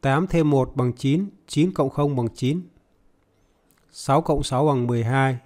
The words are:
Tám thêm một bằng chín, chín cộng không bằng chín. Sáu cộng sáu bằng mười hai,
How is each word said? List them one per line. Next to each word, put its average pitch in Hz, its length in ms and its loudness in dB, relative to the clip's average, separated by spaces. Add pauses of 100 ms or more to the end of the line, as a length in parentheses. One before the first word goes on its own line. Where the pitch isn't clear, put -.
Tám 139 260 0
thêm 165 240 2
một 131 260 0
bằng 123 160 0
chín, 156 360 0 (180)
chín 175 260 0
cộng 139 180 0
không 147 260 -2
bằng 120 180 -2
chín. 151 280 -2 (1300)
Sáu 147 320 0
cộng 151 200 0
sáu 135 240 0
bằng 131 200 2
mười 120 180 0
hai, 131 420 0